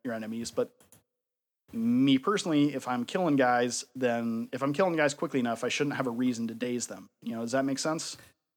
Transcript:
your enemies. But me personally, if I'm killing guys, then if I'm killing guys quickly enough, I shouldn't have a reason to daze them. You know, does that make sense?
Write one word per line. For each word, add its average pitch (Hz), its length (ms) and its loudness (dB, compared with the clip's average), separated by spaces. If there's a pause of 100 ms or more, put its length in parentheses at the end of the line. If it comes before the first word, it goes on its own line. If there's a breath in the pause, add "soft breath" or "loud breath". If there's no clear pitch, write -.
your 120 100 -4
enemies. 113 360 -6
But 123 220 -2 (1000)
me 123 460 4
personally, 147 560 2
if 127 140 -6
I'm 123 160 -2
killing 170 320 2
guys, 123 480 2 (100)
then 117 580 0
if 127 100 -4
I'm 143 100 2
killing 175 240 2
guys 147 180 2
quickly 151 240 -2
enough, 117 240 0
I 123 60 -2
shouldn't 147 280 0
have 131 120 -2
a - 20 0
reason 117 380 0
to 113 60 -8
daze 123 340 -4
them. 98 220 -14 (120)
You 117 140 -6
know, 117 60 -4
does 117 100 -4
that 135 120 2
make 135 140 -2
sense? 160 380 -4 (400 soft breath)